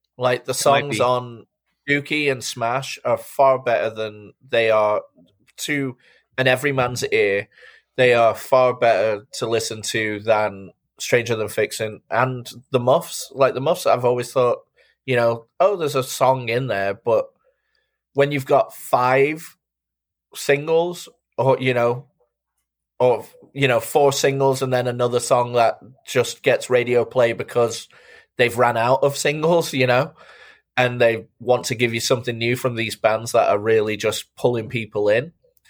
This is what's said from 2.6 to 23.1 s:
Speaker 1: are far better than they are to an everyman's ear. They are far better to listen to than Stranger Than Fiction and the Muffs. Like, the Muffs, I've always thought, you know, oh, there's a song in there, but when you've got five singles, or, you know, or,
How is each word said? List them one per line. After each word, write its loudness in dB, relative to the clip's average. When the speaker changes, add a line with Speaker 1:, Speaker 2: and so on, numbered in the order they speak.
Speaker 1:
are 0
far 2
better -2
than -10
they 2
are 2
to -6
an 2
everyman's 0
ear. 0
They 4
are 4
far 2
better 0
to -6
listen -4
to -4
than -2
Stranger 0
Than -4
Fiction -4
and -2
the 0
Muffs. -2
Like, 2
the -6
Muffs, -2
I've 2
always 0
thought, 0
you 0
know, 0
oh, 4
there's -4
a 0
song 0
in -2
there, -2
but -2
when 2
you've -4
got 2
five 0
singles, -2
or, 2
you -2
know, 0
or, 2